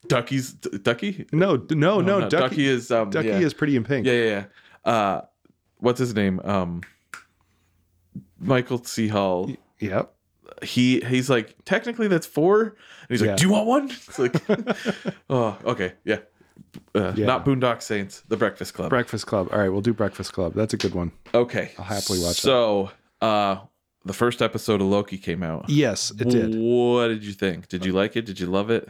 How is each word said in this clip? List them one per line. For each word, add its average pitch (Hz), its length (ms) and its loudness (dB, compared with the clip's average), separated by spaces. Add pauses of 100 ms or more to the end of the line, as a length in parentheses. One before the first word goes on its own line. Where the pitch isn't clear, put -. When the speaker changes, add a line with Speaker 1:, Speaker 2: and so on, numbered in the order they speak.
Speaker 1:
Ducky's, 131 460 -2
D-, - 260 -10
Ducky? 156 520 -2
Speaker 2:
No, 170 260 4
d-, 156 180 -4
no, 175 260 4
no, - 0 -
Speaker 1:
No, 196 200 2
no, - 80 -2
Speaker 2:
Ducky, 139 200 2
Speaker 1:
Ducky 143 180 2
is, 123 240 0
um, 110 200 2
Speaker 2:
Ducky 156 160 0
Speaker 1:
yeah. 202 120 2
Speaker 2:
is 156 140 2
Pretty 151 220 0
in 117 80 2
Pink. 131 240 0
Speaker 1:
Yeah, 127 60 4
yeah, 110 320 0 (400)
yeah. 117 60 2
Uh, 101 300 2 (560)
what's 120 220 0
his 120 160 -2
name? 98 280 2
Um, 90 380 -2 (1600)
Michael 123 440 0
C. 113 240 -2
Hall. 98 400 0
Speaker 2:
Y-, - 100 -8 (220)
yep. 101 340 -4 (480)
Speaker 1:
He, 123 400 2
he's 127 280 0
like, 120 260 0 (100)
"Technically, 226 420 -2
that's 175 200 0
four." 190 360 4
And 214 100 -4 (360)
he's 117 120 0
like, 107 100 4
Speaker 2:
Yeah. 98 40 -2
Speaker 1:
"Do 127 100 2
you 190 60 4
want 214 160 2
one?" 277 220 2
It's - 300 -12
like, 123 160 2 (140)
Speaker 2:
<laughs> - 800 -4
Speaker 1:
"Oh, 117 360 0
okay, 104 280 -2 (100)
yeah." 107 140 0 (800)
Uh, 95 200 2
Speaker 2:
Yeah. 104 100 0
Speaker 1:
not 127 200 0
Boondock 127 360 2
Saints, 101 460 -6
The 110 100 -2
Breakfast 98 360 -2
Club. 90 160 -6
Speaker 2:
Breakfast 120 360 -2
Club. 95 260 -2
All 107 80 2
right, 98 100 2
we'll 98 120 0
do 113 120 2
Breakfast 101 400 -4
Club. 87 200 -2
That's 110 200 -2
a 110 40 -2
good 95 160 -2
one. 87 180 -4 (220)
Speaker 1:
Okay. 120 440 0
Speaker 2:
I'll 92 80 -12
happily 98 340 -2
watch 85 220 -2
that. - 0 -
Speaker 1:
So, 110 500 2 (300)
uh, 104 360 2 (480)
the 95 80 -6
first 120 280 0
episode 110 400 0
of 95 60 2
Loki 101 300 0
came 87 260 -6
out. 80 260 -6
Speaker 2:
Yes, 139 420 0
it 113 180 -2
did. 113 260 2
Speaker 1:
What 120 520 4
did 110 160 -2
you 101 100 -8
think? 92 360 -2
Did 92 160 -4
you 92 80 2
like 98 220 2
it? 117 100 -2
Did 101 140 -10
you 90 80 -2
love 98 220 0
it? 117 200 0